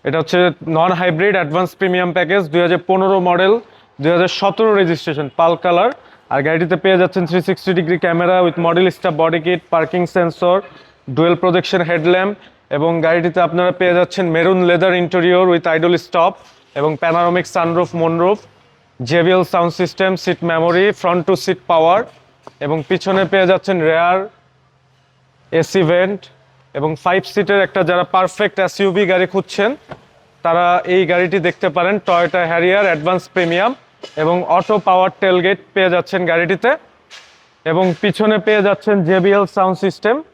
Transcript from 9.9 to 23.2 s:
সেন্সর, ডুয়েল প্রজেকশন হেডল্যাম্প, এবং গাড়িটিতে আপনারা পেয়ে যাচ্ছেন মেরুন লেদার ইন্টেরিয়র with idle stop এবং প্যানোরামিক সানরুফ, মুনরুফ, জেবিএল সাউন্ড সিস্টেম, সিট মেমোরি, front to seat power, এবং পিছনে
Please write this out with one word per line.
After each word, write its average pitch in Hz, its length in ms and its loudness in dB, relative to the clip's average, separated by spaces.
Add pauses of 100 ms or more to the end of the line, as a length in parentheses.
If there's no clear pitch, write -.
সেন্সর, 175 400 0 (600)
ডুয়েল 170 260 2
প্রজেকশন 185 480 0
হেডল্যাম্প, 180 440 0 (440)
এবং 165 140 0 (140)
গাড়িটিতে 170 420 0
আপনারা 180 320 0
পেয়ে 180 200 2
যাচ্ছেন 180 260 -2 (100)
মেরুন 180 240 2 (100)
লেদার 180 320 2
ইন্টেরিয়র 180 520 2
with 170 120 0 (100)
idle 170 200 2 (100)
stop 180 280 0 (460)
এবং 156 120 0 (100)
প্যানোরামিক 170 440 0 (100)
সানরুফ, 170 340 0 (120)
মুনরুফ, 170 380 0 (720)
জেবিএল 175 340 2 (100)
সাউন্ড 170 260 0
সিস্টেম, 185 320 -2 (120)
সিট 180 160 -4 (120)
মেমোরি, 170 340 2 (160)
front 180 260 0
to 190 60 2 (100)
seat 185 160 -4 (120)
power, 170 280 4 (680)
এবং 151 120 -2 (120)
পিছনে 190 420 0